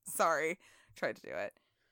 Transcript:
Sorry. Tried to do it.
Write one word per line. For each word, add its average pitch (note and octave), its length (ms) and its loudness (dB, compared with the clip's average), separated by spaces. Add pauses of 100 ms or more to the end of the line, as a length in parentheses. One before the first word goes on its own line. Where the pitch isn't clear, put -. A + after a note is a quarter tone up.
Sorry. E3 540 2 (360)
Tried A2 220 -2
to - 60 -20
do - 120 -8
it. F#2+ 200 -4 (380)